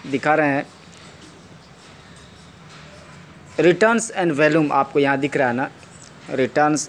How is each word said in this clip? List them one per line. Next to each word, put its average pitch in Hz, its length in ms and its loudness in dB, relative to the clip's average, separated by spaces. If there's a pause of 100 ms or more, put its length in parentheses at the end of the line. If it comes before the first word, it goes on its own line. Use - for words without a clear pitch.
दिखा 143 280 -2
रहे 156 120 0
हैं 143 180 -2 (3000)
returns 180 540 2
and 175 200 -2
volume, 151 380 2
आपको 139 280 0
यहाँ 139 200 0
दिख 139 180 -4
रहा 139 100 0
है 120 60 -2
ना, 131 160 -6 (640)
returns 147 560 2